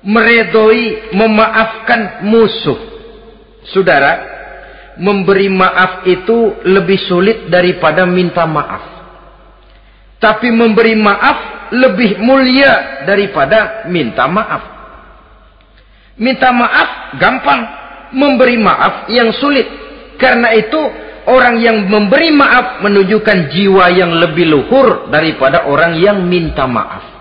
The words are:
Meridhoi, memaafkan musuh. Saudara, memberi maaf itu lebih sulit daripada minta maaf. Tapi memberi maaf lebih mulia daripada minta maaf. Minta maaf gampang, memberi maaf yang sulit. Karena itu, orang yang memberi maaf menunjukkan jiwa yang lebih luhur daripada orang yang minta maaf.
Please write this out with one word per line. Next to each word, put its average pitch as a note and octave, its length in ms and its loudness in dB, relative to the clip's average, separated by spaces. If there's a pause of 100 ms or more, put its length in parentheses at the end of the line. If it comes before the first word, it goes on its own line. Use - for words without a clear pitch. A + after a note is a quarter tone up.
Meridhoi, A3+ 1040 2
memaafkan A3 1120 0
musuh. G#3 560 0 (960)
Saudara, E3 480 2 (720)
memberi G3 560 0
maaf F#3 560 0
itu A3 560 0
lebih F#3+ 320 2 (160)
sulit F#3+ 400 0
daripada F3+ 560 0
minta F3 400 -2
maaf. - 360 -6 (1300)
Tapi - 320 0
memberi A3+ 480 2
maaf G#3+ 800 -2
lebih G#3+ 480 0
mulia C4 800 2
daripada G3 880 -2
minta C3+ 400 -2
maaf. D#3+ 320 -4 (1500)
Minta B3+ 400 0
maaf A#3+ 640 -2
gampang, B3+ 420 0 (540)
memberi C4 400 2
maaf F#3+ 560 -2
yang A3+ 240 2
sulit. C#4 320 0 (500)
Karena A#3+ 380 2
itu, - 240 0 (480)
orang B3 320 2
yang A3+ 260 2
memberi G#3+ 460 2
maaf B3+ 500 2
menunjukkan G3+ 680 0
jiwa F#3+ 400 4
yang F3 260 0
lebih E3 320 0
luhur G3+ 600 2
daripada D3 560 0
orang D#3+ 320 0
yang G3 240 2
minta F3 400 -2
maaf. A#2 400 -6 (180)